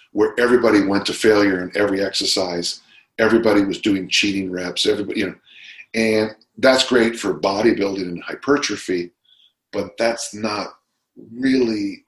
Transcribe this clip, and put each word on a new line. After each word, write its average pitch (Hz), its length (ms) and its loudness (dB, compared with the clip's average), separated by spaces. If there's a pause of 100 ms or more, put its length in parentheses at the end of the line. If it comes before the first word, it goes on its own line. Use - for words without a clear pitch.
(120)
where 104 260 2
everybody 117 460 4
went 98 220 0
to - 60 -4
failure 101 500 2
in 90 140 -8
every 98 260 0
exercise. 92 800 -4 (380)
Everybody 110 460 4
was 95 160 -6
doing 95 280 -2
cheating 98 420 -2
reps, 90 360 -6
everybody, 98 340 -2
you 98 80 -2
know, - 60 -10 (600)
and 110 360 0 (280)
that's 127 280 4
great 117 320 2
for 92 200 -4
bodybuilding 98 640 0
and 87 200 -10
hypertrophy, 98 880 -4 (600)
but 98 240 -8
that's - 380 -4
not 104 400 -8 (580)
really 117 760 -2